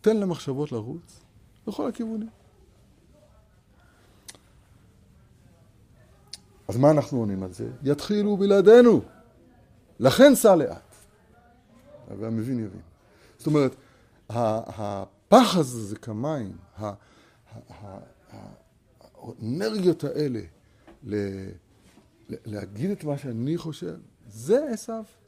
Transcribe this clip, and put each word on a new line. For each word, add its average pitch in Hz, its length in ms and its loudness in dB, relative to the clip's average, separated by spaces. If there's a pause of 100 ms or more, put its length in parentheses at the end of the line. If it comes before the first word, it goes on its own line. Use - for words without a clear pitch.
תן 220 160 2
למחשבות 147 540 -4
לרוץ 127 480 -12 (480)
לכל 262 220 -6
הכיוונים. 220 400 -8 (4000)
אז 101 80 -6
מה 143 140 6
אנחנו 143 260 0
עונים 101 260 -4
על 92 100 -12
זה? 117 180 -10 (120)
יתחילו 202 540 -2
בלעדינו. 202 640 8 (960)
לכן 233 360 8
סע 202 200 6
לאט. 120 400 -4 (1200)
והמבין 113 400 -6
יבין. 98 220 -10 (560)
זאת - 100 -8
אומרת, 147 280 2 (540)
ה-, 113 320 -2 (220)
הפחז 135 920 2
הזה 107 200 -10
כמים, 110 600 -8 (200)
ה-, 104 80 -10
ה-, 101 80 -8 (760)
ה-, 101 300 -20 (320)
ה-, 101 220 -20 (480)
האנרגיות 180 1000 -4
האלה 139 380 -4 (640)
ל-, 101 120 -8 (1120)
ל-, - 60 -12 (100)
להגיד 104 460 -8
את 196 120 -8
מה 143 140 -6
שאני 139 400 -6
חושב, 160 380 -12 (320)
זה 196 460 -2
עשיו. 220 300 -12 (240)